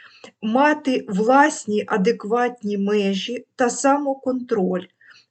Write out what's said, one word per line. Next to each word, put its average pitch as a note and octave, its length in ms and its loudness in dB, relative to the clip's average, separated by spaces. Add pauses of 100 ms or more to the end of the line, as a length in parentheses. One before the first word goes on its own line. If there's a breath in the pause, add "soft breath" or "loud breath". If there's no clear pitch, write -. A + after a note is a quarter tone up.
(420 loud breath)
мати C4+ 640 0
власні A3 800 2
адекватні G#3+ 920 -2
межі G3 680 -2 (100)
та B3 140 0
самоконтроль, B3+ 1160 -2 (460 soft breath)